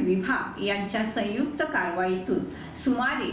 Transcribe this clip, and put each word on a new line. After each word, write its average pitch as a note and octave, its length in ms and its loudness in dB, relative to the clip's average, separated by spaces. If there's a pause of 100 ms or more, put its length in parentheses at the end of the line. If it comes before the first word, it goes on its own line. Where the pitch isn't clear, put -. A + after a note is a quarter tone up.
विभाग F#3+ 580 0
यांच्या G3+ 420 0
संयुक्त A3+ 580 0
कारवाईतून G3 800 0 (400)
सुमारे B3+ 500 2